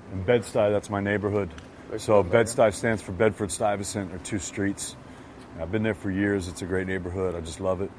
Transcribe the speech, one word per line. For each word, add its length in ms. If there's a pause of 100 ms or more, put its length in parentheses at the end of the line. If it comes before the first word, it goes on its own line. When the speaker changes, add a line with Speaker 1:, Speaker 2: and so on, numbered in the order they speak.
(120)
Speaker 1:
In 100
Bed-Stuy, 500
that's 180
my 100
neighborhood. 500 (400)
Speaker 2:
Big 100
Speaker 1:
So 220
Speaker 2:
Bed-Stuy. 100
Speaker 1:
Bed-Stuy 420
stands 280
for 100
Bedford 400
Stuyvesant, 600
or 60
two 200
streets. 580 (580)
And 80
I've 80
been 140
there 100
for 160
years. 380
It's 140
a 40
great 220
neighborhood. 480
I 40
just 200
love 220
it. 160